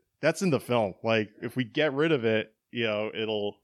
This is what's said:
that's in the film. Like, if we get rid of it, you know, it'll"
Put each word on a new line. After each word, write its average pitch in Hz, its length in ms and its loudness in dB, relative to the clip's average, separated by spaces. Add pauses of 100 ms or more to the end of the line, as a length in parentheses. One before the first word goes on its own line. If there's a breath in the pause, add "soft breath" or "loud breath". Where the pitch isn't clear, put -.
(220)
that's 160 200 0
in 190 80 2
the 123 100 2
film. 110 420 0
Like, 110 280 0 (120)
if 120 140 -6
we 127 80 0
get 131 280 0
rid 156 180 2
of 127 140 0
it, 110 300 0 (160)
you 117 160 -4
know, 107 280 -2
it'll" 107 500 -4